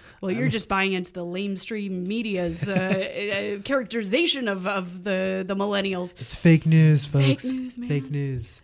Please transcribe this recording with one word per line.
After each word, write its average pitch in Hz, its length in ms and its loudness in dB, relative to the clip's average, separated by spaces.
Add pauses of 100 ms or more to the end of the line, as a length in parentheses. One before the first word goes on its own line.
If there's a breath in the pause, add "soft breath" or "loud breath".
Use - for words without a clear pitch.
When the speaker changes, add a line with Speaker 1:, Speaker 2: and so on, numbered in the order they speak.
(220 loud breath)
Speaker 1:
Well, 190 80 -4
you're 233 160 0
Speaker 2:
I'm - 60 4
Speaker 1:
just 220 160 -2
buying 190 260 2
into 185 200 -4
the 175 120 -8
lamestream 190 800 -4
media's, 190 640 -2
uh, 190 60 -2
Speaker 2:
<laughs> 202 840 -2
Speaker 1:
uh, 202 60 -10
characterization 247 880 0
of, 190 180 -2
of 185 380 -4
the, 190 420 0
the 196 80 -2
millennials. 196 640 -2
Speaker 2:
It's - 140 -2
fake 165 320 6
news, 160 380 6
Speaker 1:
Fake 139 340 4
Speaker 2:
folks. - 60 -4
Speaker 1:
news, 254 320 -4
man. 240 120 -10
Speaker 2:
Fake 143 220 -2
news. 135 520 -6